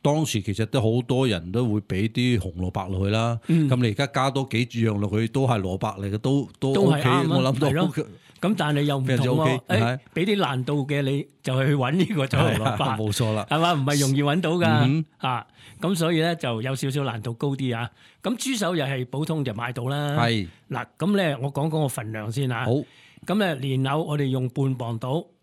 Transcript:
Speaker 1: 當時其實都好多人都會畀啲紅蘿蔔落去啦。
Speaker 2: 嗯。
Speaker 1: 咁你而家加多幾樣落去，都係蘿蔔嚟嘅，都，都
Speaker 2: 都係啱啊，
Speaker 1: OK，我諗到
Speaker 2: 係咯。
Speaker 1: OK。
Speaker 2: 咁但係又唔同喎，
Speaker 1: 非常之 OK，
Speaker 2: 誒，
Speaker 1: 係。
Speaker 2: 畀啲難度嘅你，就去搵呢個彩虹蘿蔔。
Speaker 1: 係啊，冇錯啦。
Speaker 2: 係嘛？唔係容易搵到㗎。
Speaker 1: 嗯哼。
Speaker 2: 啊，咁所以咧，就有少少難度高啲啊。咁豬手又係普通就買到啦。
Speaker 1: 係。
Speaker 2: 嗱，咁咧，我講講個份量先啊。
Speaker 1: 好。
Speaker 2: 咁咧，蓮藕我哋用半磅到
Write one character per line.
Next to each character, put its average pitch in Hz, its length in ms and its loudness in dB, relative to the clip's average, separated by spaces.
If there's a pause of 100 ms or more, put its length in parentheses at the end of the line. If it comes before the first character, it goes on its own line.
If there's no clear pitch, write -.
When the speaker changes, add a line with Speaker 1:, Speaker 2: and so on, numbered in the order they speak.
Speaker 1:
當 151 240 0
時 110 160 -2
其 98 140 -6
實 110 120 -2
都 131 140 0
好 113 260 2
多 131 220 0
人 87 240 -4
都 120 140 0
會 107 160 0
畀 98 280 -2
啲 123 280 0
紅 92 160 -6
蘿 90 160 -4
蔔 95 180 -6
落 95 160 -2
去 98 80 0
啦。 117 260 0 (100)
Speaker 2:
嗯。 160 200 4
Speaker 1:
咁 127 80 4
你 123 120 2
而 104 40 0
家 143 140 0
加 135 240 0
多 131 200 -2
幾 120 180 0
樣 113 300 0
落 101 120 -2
去， 110 180 0
都 135 180 0
係 117 140 2
蘿 92 180 -2
蔔 107 220 -4
嚟 101 100 -4
嘅， 104 80 -4
都， 135 300 0 (100)
都 135 160 0
Speaker 2:
都 - 180 6
係 - 100 2
啱 127 60 2
啊， - 120 4
Speaker 1:
OK， - 80 2
我 - 140 4 (100)
諗 131 60 0
到 143 100 2
Speaker 2:
係 - 60 2
咯。 175 100 2
Speaker 1:
OK。 156 200 -2 (360)
Speaker 2:
咁 196 180 2
但 147 160 0
係 143 80 2
又 143 160 0
唔 135 80 0
同 - 0 -
喎， - 0 -
Speaker 1:
非 131 100 2
常 - 80 2
之 127 60 2
OK， 135 380 2
Speaker 2:
誒， - 120 2
Speaker 1:
係。 123 180 0 (160)
Speaker 2:
畀 160 100 0
啲 202 140 2
難 131 260 0
度 143 220 -2
嘅 143 160 -2
你， 139 240 0 (160)
就 131 240 0
去 143 80 4
搵 131 180 0
呢 185 120 4
個 147 220 0
彩 - 160 2
虹 113 100 4
蘿 113 60 0
蔔。 110 200 0
Speaker 1:
係 139 60 0
啊， - 140 0
冇 107 140 0
錯 110 220 0
啦。 104 160 -2
Speaker 2:
係 147 100 2
嘛？ 175 140 4
唔 139 100 0
係 143 160 2
容 135 160 2
易 143 60 2
搵 143 180 2
到 156 120 0
㗎。 175 140 2
Speaker 1:
嗯 151 380 4 (140)
哼。 135 100 -2
Speaker 2:
啊， 120 180 -2 (340)
咁 185 160 0
所 165 160 2
以 165 80 2
咧， 170 160 0
就 117 260 -4
有 131 120 -4
少 135 160 -2
少 139 140 -2
難 113 180 -4
度 117 100 -6
高 143 240 -4
啲 127 180 -2
啊。 117 160 -6 (320)
咁 226 160 -2
豬 254 200 -4
手 180 180 -2
又 147 80 0
係 131 220 -4
普 143 180 -4
通 156 180 -2
就 120 120 -4
買 117 180 -6
到 120 120 -6
啦。 143 340 -2
Speaker 1:
係。 113 280 2 (220)
Speaker 2:
嗱， 123 160 -6 (140)
咁 196 180 2
咧， 170 240 2
我 139 100 -4
講 143 180 -2
講 - 20 -2
個 156 180 0
份 110 240 -6
量 110 180 -6
先 127 220 0
啊。 120 140 -2
Speaker 1:
好。 117 60 2 (540)
Speaker 2:
咁 196 120 0
咧， 185 180 2
蓮 135 340 -2
藕 156 120 0
我 147 160 -2
哋 143 80 0
用 127 240 0
半 135 240 0
磅 117 240 -6
到 131 260 -2 (180)